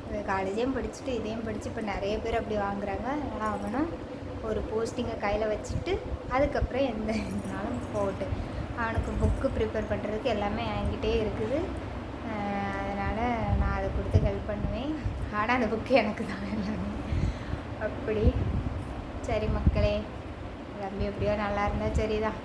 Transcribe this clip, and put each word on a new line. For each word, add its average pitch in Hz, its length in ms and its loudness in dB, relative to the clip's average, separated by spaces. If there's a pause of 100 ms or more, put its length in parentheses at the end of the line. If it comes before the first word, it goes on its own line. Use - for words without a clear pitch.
இது 220 240 -4
காலேஜையும் 202 480 0
படிச்சுட்டு 220 380 -4
இதையும் 220 300 -4
படிச்சு 220 260 -4
இப்ப 226 120 -6
நிறைய 202 360 -2
பேர் 226 220 0
அப்படி 214 180 -2
வாங்குறாங்க. 202 540 -2
அதனால 240 380 -2
அவனும் 214 400 -2 (540)
ஒரு 214 200 -2
போஸ்டிங்கை 226 540 -2
கையில 208 320 0
வச்சுட்டு - 440 -2 (380)
அதுக்கப்புறம் 262 540 2
எந்த 214 260 0 (100)
இதுனாலும் 196 680 -4
போகட்டும். 196 460 0 (420)
அவனுக்கு 226 400 0
புக்கு 214 320 4
ப்ரிப்பேர் 214 400 0
பண்றதுக்கு 214 360 -2
எல்லாமே 214 460 0
என்கிட்டயே 214 480 2
இருக்குது. 220 400 0 (680)
அஹ், 202 500 -2
அதனால 196 400 0 (380)
நான் 196 200 4
அதை 196 140 0
கொடுத்து 196 320 4
ஹெல்ப் 196 260 0
பண்ணுவேன். 208 460 -2 (400)
ஆனா 214 200 2
அந்த 247 120 4
புக்கு 220 280 0
எனக்கு 214 320 4
தான் 196 240 -4
எல்லாமே. 202 420 -2 (920)
அப்படி 214 440 0 (960)
சரி 214 260 0
மக்களே, 208 480 4 (840)
தம்பி 196 280 -2
எப்படியோ 202 300 2
நல்லா 208 300 0
இருந்தா 214 280 0
சரிதான். 214 520 2